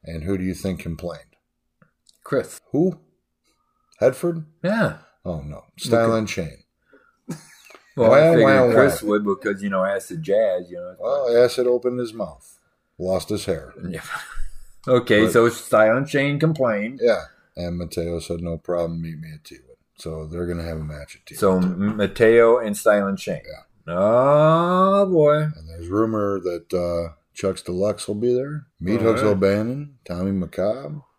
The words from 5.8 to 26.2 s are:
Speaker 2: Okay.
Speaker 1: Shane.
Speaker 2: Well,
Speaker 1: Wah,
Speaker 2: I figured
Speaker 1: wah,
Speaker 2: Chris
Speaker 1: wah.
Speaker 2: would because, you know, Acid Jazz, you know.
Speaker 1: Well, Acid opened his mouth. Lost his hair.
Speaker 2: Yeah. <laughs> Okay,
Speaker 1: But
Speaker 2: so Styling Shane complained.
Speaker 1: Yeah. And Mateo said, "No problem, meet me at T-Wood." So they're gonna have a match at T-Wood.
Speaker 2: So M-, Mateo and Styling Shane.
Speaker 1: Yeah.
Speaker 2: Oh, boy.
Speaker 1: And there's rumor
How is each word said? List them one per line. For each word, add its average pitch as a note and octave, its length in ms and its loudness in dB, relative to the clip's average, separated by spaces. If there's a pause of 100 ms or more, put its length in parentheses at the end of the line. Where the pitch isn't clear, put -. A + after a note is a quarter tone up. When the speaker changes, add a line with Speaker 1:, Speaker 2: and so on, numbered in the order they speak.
Speaker 2:
Okay. G2+ 100 -8
Speaker 1:
Shane. D#2 300 -10 (1300)
Speaker 2:
Well, A2+ 140 4
Speaker 1:
Wah, B2 60 8
Speaker 2:
I D#3 180 8
figured E3 100 6 (260)
Speaker 1:
wah, A#2 40 2
Speaker 2:
Chris C3 300 4
Speaker 1:
wah. G#2+ 60 -4
Speaker 2:
would G#2 140 2
because, G2 380 -2
you G2+ 80 -4
know, F#2+ 160 0
Acid G2 380 -6
Jazz, F#2 480 0
you F2 60 -12
know. F2+ 220 -14
Speaker 1:
Well, A#2+ 460 0
Acid B2 220 0
opened B2 320 0
his A#2 120 -6
mouth. G2+ 460 -12 (400)
Lost F#2 320 -4
his G#2 160 -4
hair. E2 280 -6 (140)
Speaker 2:
Yeah. F2 180 -10
<laughs> - 60 -14 (760)
Okay, A#2+ 380 4
Speaker 1:
But G#2+ 80 2
Speaker 2:
so A#2 160 6
Styling A#2 580 2
Shane C#3+ 360 -2
complained. B2+ 600 -2
Speaker 1:
Yeah. G#2+ 200 2 (340)
And F2 220 -6
Mateo E2+ 420 -6
said, E2+ 220 -8
"No E2+ 160 -6
problem, E2+ 440 -4
meet E2 160 -10
me D#2+ 160 -14
at D2+ 120 -20
T-Wood." - 320 -20 (180)
So D#2+ 320 -10
they're F2 180 -6
gonna F2 200 -6
have E2 100 -8
a D#2 80 -8
match D2 320 -12
at - 100 -20
T-Wood. - 140 -18
Speaker 2:
So F#2+ 160 4
M-, F#2 400 0
Mateo A2+ 640 6
and G#2+ 180 -4
Styling G2+ 400 2
Shane. E2+ 300 -8
Speaker 1:
Yeah. - 500 -16
Speaker 2:
Oh, D#3+ 1120 4
boy. D3+ 380 4
Speaker 1:
And D#3 260 -8
there's E2+ 180 -14
rumor G#2 540 0